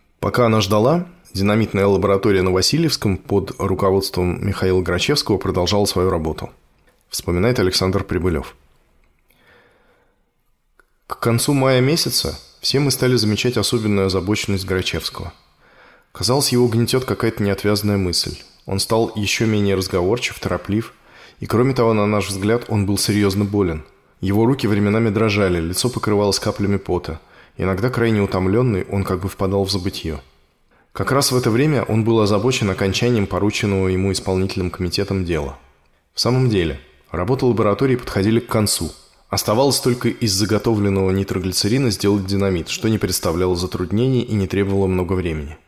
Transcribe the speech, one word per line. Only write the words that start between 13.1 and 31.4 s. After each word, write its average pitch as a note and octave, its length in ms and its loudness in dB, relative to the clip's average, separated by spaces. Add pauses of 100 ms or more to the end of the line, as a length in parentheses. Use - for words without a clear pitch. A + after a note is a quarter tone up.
замечать G#2+ 400 2
особенную G#2 520 0
озабоченность F#2+ 580 -2
Грачевского. F2+ 640 -4 (800)
Казалось, B2+ 400 0
его B2 160 4
гнетёт A#2 380 0
какая-то G#2+ 380 -2
неотвязная G2+ 540 0
мысль. F2+ 420 -2 (260)
Он G2 140 -4
стал A2+ 360 0
ещё A2 300 -2
менее G#2 300 2
разговорчив, F#2+ 640 -2
тороплив, G2 540 -4 (460)
и, G#2 60 -10
кроме B2+ 300 0
того, A#2 180 2
на G#2 140 2
наш G#2 220 0
взгляд, G#2 380 -2
он G#2 200 0
был G2+ 100 0
серьёзно G2+ 480 0
болен. F#2 380 -2 (360)
Его G2+ 260 2
руки C3 220 0
временами G#2 420 2
дрожали, G2+ 520 0
лицо F2+ 280 -2
покрывалось G#2 500 0
каплями G2+ 380 -2
пота, F2 420 -4 (360)
иногда F#2+ 340 -2
крайне A2+ 320 2
утомлённый, G2 680 2
он G2 140 -2
как F2+ 180 -2
бы F#2+ 80 -4
впадал G2 340 0
в F#2 80 -2
забытьё. F2+ 480 -4 (800)
Как - 140 -2
раз C3+ 200 2
в B2+ 60 2
это B2 140 0